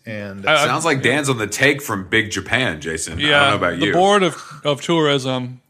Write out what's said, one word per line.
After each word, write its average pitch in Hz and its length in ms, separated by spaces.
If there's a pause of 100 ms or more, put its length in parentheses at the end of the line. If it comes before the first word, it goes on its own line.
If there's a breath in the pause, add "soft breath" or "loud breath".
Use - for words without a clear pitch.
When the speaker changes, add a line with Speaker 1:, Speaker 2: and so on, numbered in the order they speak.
Speaker 1:
and 101 420
Speaker 2:
I, 151 140
I 151 40
Speaker 3:
Sounds 156 180
like 143 180
Dan's 135 260
on 123 100
the 107 80
take 139 360
from 98 260
Big 110 220
Japan, 98 500
Jason. 80 340
I - 60
don't 147 100
Speaker 2:
Yeah, 143 200
Speaker 3:
know 101 60
about 87 220
Speaker 2:
the 98 80
Speaker 3:
you. 98 60
Speaker 2:
board 196 300
of, 165 140 (280)
of 143 160
tourism 131 880